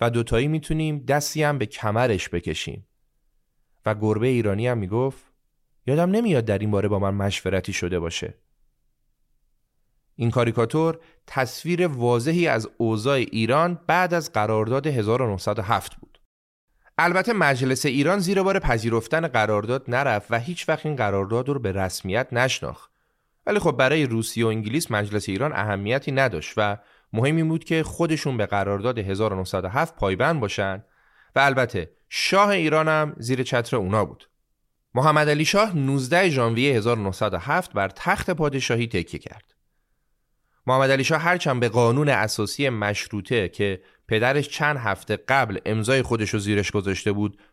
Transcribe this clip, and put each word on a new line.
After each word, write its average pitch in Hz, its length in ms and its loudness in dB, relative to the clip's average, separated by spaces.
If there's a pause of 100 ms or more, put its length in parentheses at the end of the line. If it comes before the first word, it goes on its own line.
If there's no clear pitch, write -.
و 120 80 2
دوتایی 117 380 0
می‌تونیم 156 520 -2
دستی 143 440 0
هم 147 140 2
به 110 80 -2
کمرش 110 640 0
بکشیم.» 85 580 -6 (1000)
و 107 100 0
گربهٔ 107 320 0
ایرانی 113 400 2
هم 123 100 0
میگفت: 113 460 -2 (640)
«یادم 170 260 2
نمیاد 196 340 2
در 101 120 2
این 107 140 -2
باره 101 160 2
با 98 120 0
من 98 140 0
مشورتی 98 600 -2
شده 87 260 -2
باشه.» 82 340 -6 (1800)
این 117 160 0
کاریکاتور 127 680 0 (280)
تصویر 165 600 -2
واضحی 131 600 0
از 113 300 -2
اوضاع 113 400 0
ایران 131 680 0
بعد 175 260 2
از 165 200 -2
قرارداد 110 540 0
هزار 120 340 0
و 113 100 0
نهصد 104 280 -4
و - 20 -4
هفت 98 340 -2
بود. - 240 -20 (760)
البته 185 360 2
مجلس 135 520 2
ایران 147 340 2
زیر 190 240 2
بار 190 160 2
پذیرفتن 117 680 0
قرارداد 110 600 0
نرفت 120 440 0
و 117 80 2
هیچ 170 300 -8
وقت 127 160 -2
این 151 100 -4
قرارداد 107 540 0
رو 139 100 -2
به 104 120 -4
رسمیت 95 600 -4
نشناخت. 123 600 -4 (540)
ولی 208 140 0
خب 165 120 2
برای 135 340 2
روسیه 113 400 -2
و - 20 2
انگلیس 110 440 0
مجلس 104 380 0
ایران 113 240 0
اهمیتی 107 580 0
نداشت 123 460 0
و 104 200 2 (360)
مهم 135 220 2
این 165 140 2
بود 160 140 -2
که 160 200 0
خودشون 151 540 -2
به 104 80 0
قرارداد 101 520 0
هزار 98 360 0
و - 20 -4
نهصد 92 300 -4
و - 20 -4
هفت 139 280 -2
پایبند 110 440 0
باشن 98 440 -4 (520)
و 139 40 2
البته 127 520 2 (180)
شاه 202 400 2
ایران 160 380 2
هم 156 300 0
زیر 123 260 -2
چتر 123 320 -2
اونا 101 300 2
بود. - 240 -12 (640)
محمد 151 360 4
علی 151 160 2
شاه 202 320 2
نوزده 139 520 2
ژانویه 123 460 2
هزار 113 240 2
و 104 40 -4
نهصد 98 300 -2
و 87 40 -2
هفت 147 360 -4
بر 98 140 0
تخت - 420 -2
پادشاهی 135 580 0
تکیه 85 320 -4
کرد. - 340 -20 (1120)
محمد 131 240 4
علی 135 120 2
شاه 151 180 0
هرچند 170 380 -2
به 120 100 2
قانون 120 400 2
اساسی 110 600 -2
مشروطه 104 800 -2
که 98 320 -4 (260)
پدرش 127 420 0
چند 147 280 -2
هفته 107 380 -4
قبل 120 500 0
امضای 110 360 0
خودش 110 280 -2
رو 107 100 -2
زیرش 101 320 0
گذاشته 98 400 -2
بود، 101 260 -2 (160)